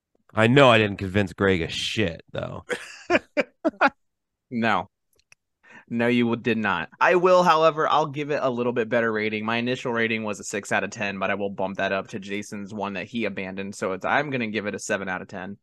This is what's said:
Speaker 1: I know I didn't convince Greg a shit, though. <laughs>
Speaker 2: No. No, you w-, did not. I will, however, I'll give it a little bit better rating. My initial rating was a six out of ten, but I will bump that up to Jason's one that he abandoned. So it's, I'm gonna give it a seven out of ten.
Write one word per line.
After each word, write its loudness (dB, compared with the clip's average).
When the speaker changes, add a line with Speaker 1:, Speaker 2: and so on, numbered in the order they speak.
Speaker 1:
I 6
know 8
I 8
didn't 2
convince -2
Greg 4
a -2
shit, -4
though. -8
<laughs> 0
Speaker 2:
No. 0
No, 0
you 4
w-, 0
did 0
not. -2
I 6
will, 6
however, 4
I'll 2
give -6
it -2
a 0
little -2
bit -2
better 2
rating. -2
My -2
initial -4
rating -2
was -6
a -14
six -6
out 2
of -6
ten, -6
but -2
I -2
will -4
bump -6
that -2
up -4
to -10
Jason's -10
one -6
that -8
he -4
abandoned. -8
So -4
it's, -6
I'm 0
gonna -4
give -6
it -4
a -8
seven -4
out -6
of -14
ten. -12